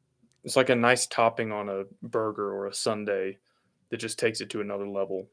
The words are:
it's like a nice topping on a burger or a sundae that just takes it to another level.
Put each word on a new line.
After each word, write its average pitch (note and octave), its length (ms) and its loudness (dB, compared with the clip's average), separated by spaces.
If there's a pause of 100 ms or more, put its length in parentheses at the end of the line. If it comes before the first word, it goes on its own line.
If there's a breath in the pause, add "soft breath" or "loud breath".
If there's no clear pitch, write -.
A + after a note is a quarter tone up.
(440)
it's - 120 -2
like C3 140 6
a B2+ 60 8
nice A#2+ 320 4
topping A2+ 440 2
on G#2 180 -6
a G2 160 -4 (180)
burger G#2+ 500 -2
or G2 140 -4
a G2 60 -10
sundae G#2 640 -2 (520)
that A2+ 80 -6
just A2+ 220 -6
takes A2+ 220 0
it G#2 100 -10
to G#2+ 100 -4
another G2+ 260 -6
level. G2 460 -4